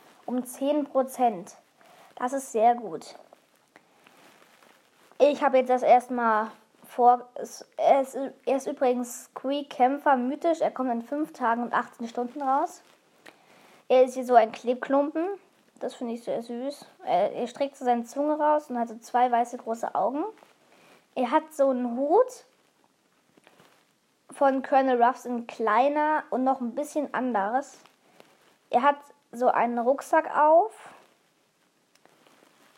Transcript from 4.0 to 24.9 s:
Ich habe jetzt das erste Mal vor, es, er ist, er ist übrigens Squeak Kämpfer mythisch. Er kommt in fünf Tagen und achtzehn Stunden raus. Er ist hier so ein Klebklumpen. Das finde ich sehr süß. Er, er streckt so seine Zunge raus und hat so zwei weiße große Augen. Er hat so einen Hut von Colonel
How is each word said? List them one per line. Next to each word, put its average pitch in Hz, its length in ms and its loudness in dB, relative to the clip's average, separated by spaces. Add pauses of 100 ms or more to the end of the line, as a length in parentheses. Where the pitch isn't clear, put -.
Ich 285 240 4
habe 262 160 4
jetzt 254 120 0
das 247 120 0
erste 247 300 4
Mal 220 380 0 (380)
vor, 240 460 4
es, - 300 -12 (120)
er 240 240 4
ist, 262 160 -6
er 269 400 -4
ist 269 100 -6
übrigens 247 600 -4
Squeak 285 440 -6
Kämpfer 277 460 2
mythisch. 302 440 -2
Er - 120 2
kommt 262 180 -4
in 233 120 -4
fünf 302 300 -6
Tagen 233 300 -2
und 240 100 -8
achtzehn 240 360 -6
Stunden 240 340 -8
raus. 277 400 -2 (1040)
Er 254 180 6
ist 254 100 -6
hier 254 100 -6
so 247 100 2
ein 220 160 6
Klebklumpen. 285 800 -2 (500)
Das 247 160 -10
finde 233 200 -10
ich 233 100 -14
sehr 226 180 -6
süß. 247 440 -10 (180)
Er, 175 280 0
er 240 140 -6
streckt 277 300 -8
so 269 80 -12
seine 240 200 0
Zunge 294 340 -4
raus 302 320 0
und 247 80 -6
hat 233 100 -4
so 226 100 -14
zwei 247 320 0
weiße 240 280 0
große 233 360 -8
Augen. 254 300 -2 (920)
Er 247 160 -2
hat 311 240 0
so 269 160 2
einen 247 260 -4
Hut 339 480 2 (1900)
von 269 300 2
Colonel 262 380 2